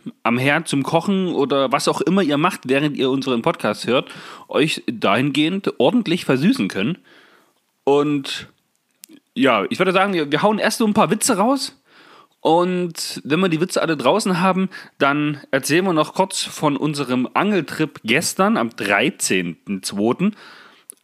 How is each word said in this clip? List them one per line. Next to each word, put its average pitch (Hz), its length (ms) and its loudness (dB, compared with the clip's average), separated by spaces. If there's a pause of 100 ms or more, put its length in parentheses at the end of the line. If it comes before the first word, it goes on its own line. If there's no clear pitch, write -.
(220)
am 120 160 0
Herd 143 300 0
zum 180 160 0
Kochen 180 500 0
oder 135 380 0
was 151 160 0
auch 151 140 0
immer 190 200 2
ihr 143 160 0
macht, 165 320 -2
während 139 260 0
ihr 131 140 0
unseren 131 320 0
Podcast 113 460 -2
hört, 127 240 0 (360)
euch 147 380 0
dahingehend 139 920 0
ordentlich 185 460 2
versüßen 135 420 2
können. 123 320 -4 (840)
Und 143 640 0 (880)
ja, 120 380 4
ich - 80 -4
würde 185 120 2
sagen, 190 220 2
wir, 147 180 -2
wir 147 120 2
hauen 208 160 2
erst 214 200 0
so 226 60 2
ein 208 80 2
paar 180 160 4
Witze 208 280 0
raus. 262 440 -2 (600)
Und 180 800 0
wenn 147 160 0
wir 190 100 2
die 156 100 0
Witze - 220 -2
alle 160 160 0
draußen 170 420 2
haben, 190 300 2 (300)
dann 147 420 2 (100)
erzählen 135 340 2
wir 185 80 0
noch 151 200 0
kurz - 300 -2
von 143 340 -2
unserem 127 560 -2
Angeltrip 160 680 -2
gestern 190 540 0
am 117 180 -2
dreizehnten 98 1080 -2
zweiten. 117 520 -2 (680)